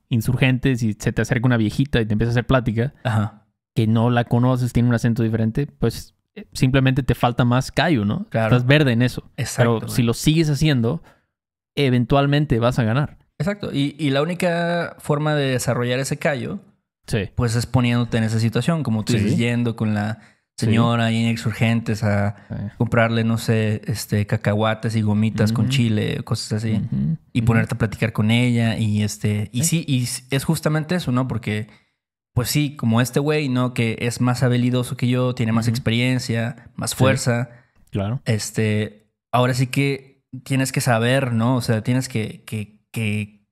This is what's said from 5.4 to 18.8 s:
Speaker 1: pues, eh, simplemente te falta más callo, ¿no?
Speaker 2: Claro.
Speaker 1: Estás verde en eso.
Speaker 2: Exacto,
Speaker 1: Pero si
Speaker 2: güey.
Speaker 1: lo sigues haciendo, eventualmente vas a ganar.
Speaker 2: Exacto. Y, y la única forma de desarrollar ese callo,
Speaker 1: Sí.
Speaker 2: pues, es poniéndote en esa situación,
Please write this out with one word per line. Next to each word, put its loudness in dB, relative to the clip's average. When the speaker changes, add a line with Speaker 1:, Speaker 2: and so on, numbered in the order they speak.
Speaker 1:
pues, -4
eh, -16
simplemente 2
te 2
falta 2
más 2
callo, 2
¿no? -2
Speaker 2:
Claro. 2
Speaker 1:
Estás 2
verde 4
en 2
eso. -2
Speaker 2:
Exacto, 0
Speaker 1:
Pero -12
si 0
Speaker 2:
güey. 4
Speaker 1:
lo 2
sigues 2
haciendo, 2
eventualmente 2
vas 2
a 2
ganar. -2
Speaker 2:
Exacto. -6
Y, -2
y 0
la 2
única -2
forma -2
de 0
desarrollar -2
ese -4
callo, -4
Speaker 1:
Sí. -2
Speaker 2:
pues, 0
es -2
poniéndote 0
en 0
esa -2
situación, 0